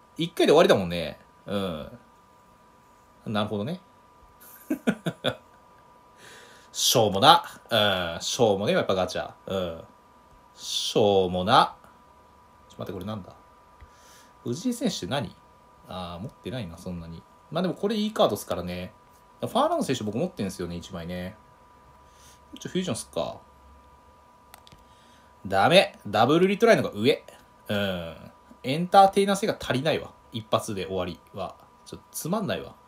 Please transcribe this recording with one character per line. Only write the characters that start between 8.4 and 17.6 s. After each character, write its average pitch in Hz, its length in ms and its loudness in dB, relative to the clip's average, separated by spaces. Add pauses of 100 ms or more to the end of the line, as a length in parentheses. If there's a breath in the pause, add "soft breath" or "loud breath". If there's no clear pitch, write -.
ょ 107 160 6
う - 20 -2
も 104 80 -4
ね、 165 60 2
や 175 100 0
っ - 40 -8
ぱ 98 100 0
ガ 92 100 0
チ 85 140 -6
ャ。 - 100 -8 (160)
う 98 100 -6
ん。 82 280 -8 (720)
し - 400 -6
ょ 101 300 4
う 87 40 -4
も 92 140 -2
な。 135 320 4 (920)
ち - 40 -20
ょ - 20 -20
っ - 40 -20
と - 20 -12
待 - 20 -12
っ - 40 -10
て、 92 60 -10
こ 98 60 -10
れ 87 60 -10
な 107 100 -8
ん 98 80 -10
だ？ - 100 -20 (1080 soft breath)
藤 135 260 -6
井 240 60 -2
選 240 160 -2
手 - 60 -4
っ - 60 -10
て 90 40 -6
何？ 143 300 -6 (500)
あ 87 320 -10
ー、 92 60 -12
持 - 40 -10
っ - 40 -18
て - 180 -12
な 131 80 -6
い 104 80 -8
な、 82 100 -14
そ - 140 -12
ん 87 80 -8
な 82 80 -12
に。 82 160 -16 (300)
ま 160 80 -2